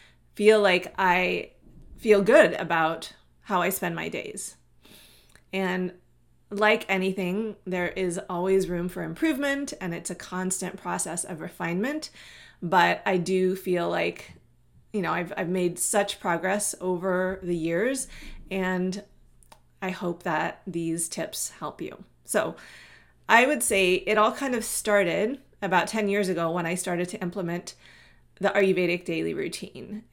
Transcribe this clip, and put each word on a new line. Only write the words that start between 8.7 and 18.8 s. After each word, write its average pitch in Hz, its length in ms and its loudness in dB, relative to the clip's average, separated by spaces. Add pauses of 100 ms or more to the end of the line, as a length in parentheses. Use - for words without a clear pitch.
for 175 120 -8
improvement, 277 800 -2
and 175 120 -4
it's 170 180 -6
a 180 40 -6
constant 185 640 -6
process 175 460 -6
of 156 180 -10
refinement. 180 680 -4 (520)
But 175 440 4
I 196 120 2
do 185 380 2
feel 175 340 -2
like, 175 440 -4 (580)
you 208 100 -2
know, 165 100 -2
I've, 170 240 -4
I've 170 140 -4
made 180 300 0
such 202 400 0
progress 185 600 -2
over 185 640 -2
the 175 140 -2
years, 175 520 -2 (440)
and 185 500 -2 (800)